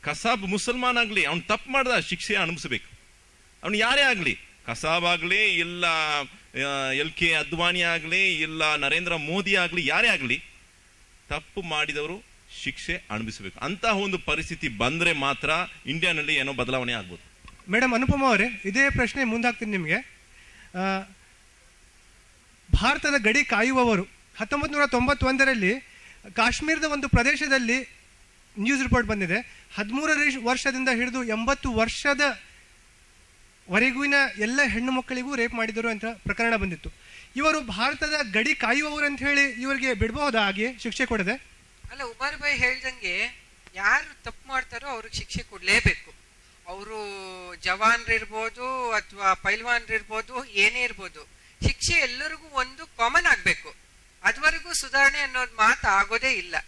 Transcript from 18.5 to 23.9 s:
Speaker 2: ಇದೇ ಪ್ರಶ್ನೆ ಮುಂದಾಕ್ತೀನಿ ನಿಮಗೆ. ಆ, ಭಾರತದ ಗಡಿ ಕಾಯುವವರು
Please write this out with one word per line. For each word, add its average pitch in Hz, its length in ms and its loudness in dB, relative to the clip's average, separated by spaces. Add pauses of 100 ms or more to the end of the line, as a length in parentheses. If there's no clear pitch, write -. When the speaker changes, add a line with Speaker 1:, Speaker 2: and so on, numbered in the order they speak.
Speaker 2:
ಇದೇ 262 260 2
ಪ್ರಶ್ನೆ 254 340 0
ಮುಂದಾಕ್ತೀನಿ 226 460 -2
ನಿಮಗೆ. 185 400 -2 (640)
ಆ, 190 340 -2 (1700)
ಭಾರತದ 285 440 2
ಗಡಿ 226 260 4
ಕಾಯುವವರು 233 640 2 (340)